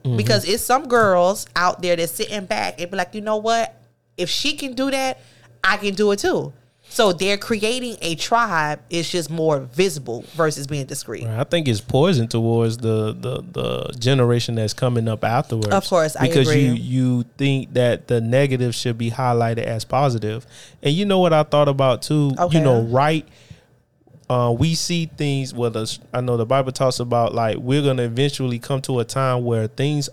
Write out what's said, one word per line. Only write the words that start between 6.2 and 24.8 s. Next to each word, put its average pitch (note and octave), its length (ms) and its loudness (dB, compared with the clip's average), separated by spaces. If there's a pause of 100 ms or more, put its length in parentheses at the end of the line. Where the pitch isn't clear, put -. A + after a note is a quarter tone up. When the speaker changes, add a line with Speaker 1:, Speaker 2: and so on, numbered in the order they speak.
Speaker 2:
So G3+ 260 2
they're G3 240 0
creating A3+ 640 -4
a E3 140 -4
tribe. E3 640 0 (100)
It's E3+ 180 -4
just D#3+ 220 -4
more D#3+ 300 0
visible C3 760 -4
versus D3+ 320 -2
being C#3+ 180 -6
discreet. A#2 400 -10
Speaker 1:
Right. A2+ 160 -4
I D3 40 -2
think E3+ 220 0
it's A2 140 0
poison C3+ 480 2
towards A2+ 480 0
the, A2 420 -2
the, G2 220 -8
the - 580 -6
generation A#2+ 580 2
that's A2 180 -2
coming A#2+ 340 0
up A2 160 -4
afterwards. A2+ 480 -2
Speaker 2:
Of - 160 0
course, D#3+ 280 0
I B2+ 120 2
Speaker 1:
Because C3+ 220 4
Speaker 2:
agree. C3+ 160 4
Speaker 1:
you, B2 80 2
you B2 500 0 (140)
think C#3 340 0
that B2 360 0
the A#2+ 120 2
negative B2 540 2
should A#2 240 -4
be A#2 120 -2
highlighted A#2 540 0
as A2+ 220 -4
positive. A#2+ 580 0 (380)
And C#3+ 120 2
you G3+ 120 0
know F#3+ 120 4
what F3 140 4
I D3+ 120 4
thought D3 240 4
about C3+ 340 2
too? D3 360 2
Speaker 2:
Okay. E3 200 2
Speaker 1:
You D#3+ 40 4
know, B2 200 4
right, C#3 440 2 (1000)
uh, A#2+ 280 2
we E3 180 2
see E3 320 -2